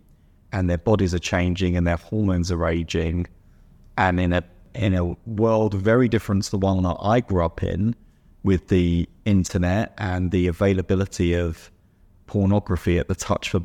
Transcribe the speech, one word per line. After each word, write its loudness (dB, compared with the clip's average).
and 0
their 0
bodies 0
are -2
changing -2
and 0
their 0
hormones -2
are -2
raging, -2
and 2
in 2
a, 2
in 0
a 0
world 0
very 2
different 0
to -12
the -2
one 2
that 0
I 2
grew 0
up -4
in, -2
with 2
the 2
internet 0
and -2
the 2
availability 0
of -4
pornography 0
at -4
the -4
touch -6
of -2
a 0